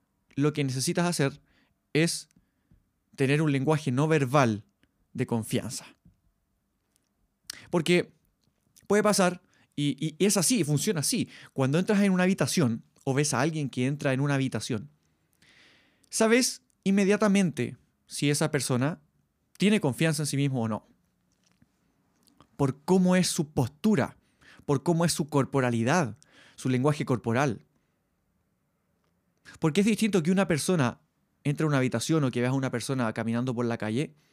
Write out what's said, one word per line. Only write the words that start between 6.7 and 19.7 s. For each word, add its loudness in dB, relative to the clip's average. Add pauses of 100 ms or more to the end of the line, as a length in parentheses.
Porque 0 (720)
puede 2
pasar, 2 (320)
y, -2 (100)
y -4
es 2
así, 2
funciona 0
así. -2 (240)
Cuando 0
entras 2
en 2
una 2
habitación 0 (220)
o 0
ves 0
a 0
alguien -2
que -2
entra -2
en 0
una 0
habitación, -4 (1160)
sabes 2 (220)
inmediatamente 2 (280)
si -2
esa 0
persona -2 (560)
tiene 2